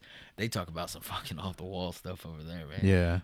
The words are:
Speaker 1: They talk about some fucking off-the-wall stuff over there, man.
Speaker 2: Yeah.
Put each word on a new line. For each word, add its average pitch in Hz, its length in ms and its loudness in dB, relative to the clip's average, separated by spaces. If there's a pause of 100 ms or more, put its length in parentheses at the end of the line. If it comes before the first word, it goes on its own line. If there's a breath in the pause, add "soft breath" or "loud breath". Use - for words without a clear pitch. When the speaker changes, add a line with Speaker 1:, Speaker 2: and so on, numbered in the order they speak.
(380 loud breath)
Speaker 1:
They 107 100 0
talk 92 220 -2
about 82 220 -4
some 82 120 -12
fucking - 360 -6
off-the-wall 90 540 -4
stuff - 340 -10
over 78 160 -10
there, 82 240 -10
man. 85 160 -8
Speaker 2:
Yeah. 90 400 8